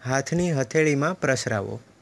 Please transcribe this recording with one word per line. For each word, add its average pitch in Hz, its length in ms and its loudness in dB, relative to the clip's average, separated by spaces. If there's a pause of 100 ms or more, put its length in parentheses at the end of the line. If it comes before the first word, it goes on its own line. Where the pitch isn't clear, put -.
હાથની 160 480 0
હથેળીમાં 147 680 0
પ્રસરાવો. 110 600 -2 (220)